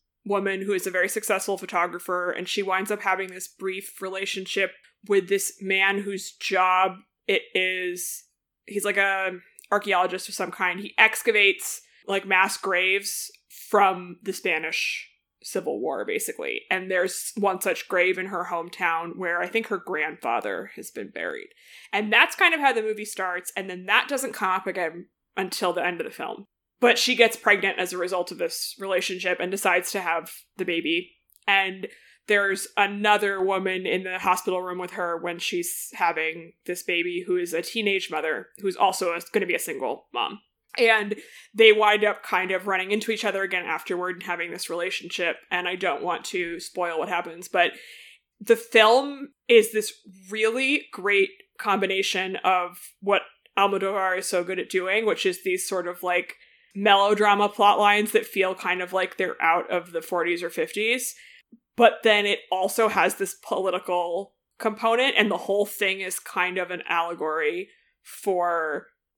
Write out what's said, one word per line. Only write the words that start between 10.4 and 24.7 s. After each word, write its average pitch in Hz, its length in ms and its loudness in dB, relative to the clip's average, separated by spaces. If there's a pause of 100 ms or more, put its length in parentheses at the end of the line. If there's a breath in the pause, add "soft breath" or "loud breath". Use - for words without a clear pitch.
kind. 180 300 -2
He 208 180 -12
excavates, 214 840 4 (260 soft breath)
like, 196 200 -2
mass 190 300 4
graves 190 760 -2 (400)
from 180 520 2
the 190 100 -6
Spanish 165 760 -4 (340)
Civil - 380 -4
War, 135 240 -4
basically. - 680 -4
And 185 200 -4
there's 185 480 -2
one 190 240 0
such - 260 -4
grave 185 300 2
in 185 80 -6
her 180 240 -6
hometown 170 680 -2
where 175 240 -2
I 180 60 -2
think 226 220 -2
her 196 100 -2
grandfather 117 1000 -4
has - 140 -14
been 107 200 -12
buried. 73 380 -8 (440 loud breath)
And 214 200 -2
that's 269 240 6
kind 349 180 4
of 311 60 -2
how 269 140 4
the 226 80 0
movie 214 240 -4
starts, 180 500 -8
and 190 140 -6
then 185 160 -12
that 208 220 2
doesn't 269 260 -4
come 190 160 -2
up 185 160 -2
again 180 400 -6 (320)